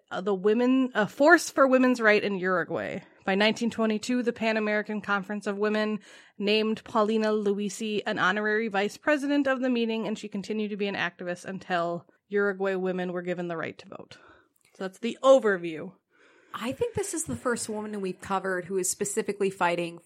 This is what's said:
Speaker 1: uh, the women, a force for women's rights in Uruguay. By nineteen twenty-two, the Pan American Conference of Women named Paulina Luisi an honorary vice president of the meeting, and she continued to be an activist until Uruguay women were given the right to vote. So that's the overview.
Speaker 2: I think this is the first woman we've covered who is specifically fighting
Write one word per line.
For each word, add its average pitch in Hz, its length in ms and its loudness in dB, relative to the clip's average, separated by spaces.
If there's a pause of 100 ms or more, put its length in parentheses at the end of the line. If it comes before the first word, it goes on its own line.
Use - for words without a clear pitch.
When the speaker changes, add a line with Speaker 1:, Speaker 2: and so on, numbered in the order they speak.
(100)
Speaker 1:
uh, - 100 -6
the 196 140 0
women, 247 600 2
a 202 140 2
force 311 420 6
for 269 160 6
women's 254 340 4
rights 208 260 4
in 202 120 -2
Uruguay. 170 600 -2 (240)
By 190 100 0
nineteen 214 360 2
twenty-two, 226 520 -2
the 233 100 0
Pan 220 240 -2
American 214 440 -2
Conference 202 480 -4
of 202 100 -4
Women 214 400 0 (400)
named 214 460 0
Paulina 220 440 2
Luisi 208 800 -2
an 220 120 -2
honorary 214 500 0
vice 196 280 -2
president 285 520 0
of 262 120 0
the 262 100 0
meeting, 226 360 0
and 214 120 -4
she 208 100 -12
continued 208 420 -6
to 208 60 -6
be 202 120 -2
an 196 80 -4
activist 175 480 -6
until 175 600 -4 (240)
Uruguay 196 460 0
women 185 380 -2
were 175 100 -4
given 175 260 -4
the 170 80 -6
right 147 220 -8
to - 100 -20
vote. - 300 -18 (560)
So 196 100 -10
that's 190 140 -10
the - 240 -6
overview. 196 680 4 (640)
Speaker 2:
I 240 180 -6
think 466 220 -4
this 381 200 -4
is 311 100 -4
the 254 120 -6
first - 320 -4
woman 214 320 -6
we've 190 200 -6
covered 185 440 -2
who 190 120 -4
is 180 140 0
specifically 202 600 -2
fighting 175 560 -2